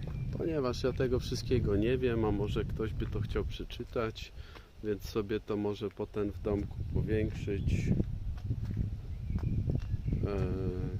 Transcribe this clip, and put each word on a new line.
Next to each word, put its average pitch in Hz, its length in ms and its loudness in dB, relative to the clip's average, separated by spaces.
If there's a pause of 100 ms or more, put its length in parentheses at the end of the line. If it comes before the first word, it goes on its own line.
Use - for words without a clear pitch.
(380)
ponieważ 131 460 0
ja 127 100 4
tego 123 260 2
wszystkiego 107 560 2
nie 113 220 4
wiem, 117 280 2
a 107 60 4
może 104 340 2
ktoś - 280 -2
by 110 120 -2
to 110 160 -2
chciał 104 240 0
przeczytać, - 840 -4 (520)
więc 104 260 -2
sobie 107 300 0
to 107 180 -2
może 104 320 0
potem 104 420 -2
w - 100 -6
domku 104 360 0 (160)
powiększyć. - 1000 2 (2250)
E, 98 220 2 (520)